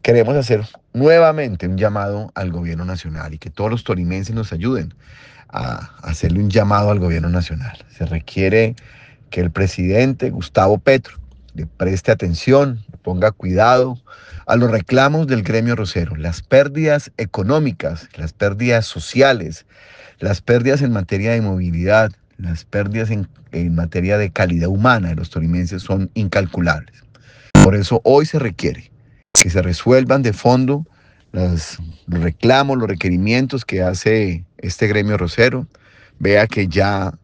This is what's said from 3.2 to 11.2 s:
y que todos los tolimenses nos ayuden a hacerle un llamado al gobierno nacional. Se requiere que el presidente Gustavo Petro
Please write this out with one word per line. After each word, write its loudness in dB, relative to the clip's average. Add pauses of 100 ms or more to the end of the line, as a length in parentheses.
y -14
que -14
todos -4
los -4
tolimenses -4
nos -6
ayuden -4 (540)
a -10 (120)
hacerle -2
un 0
llamado 2
al 2
gobierno 0
nacional. -4 (180)
Se -6
requiere 0 (540)
que -6
el 0
presidente 0
Gustavo 2
Petro 0 (360)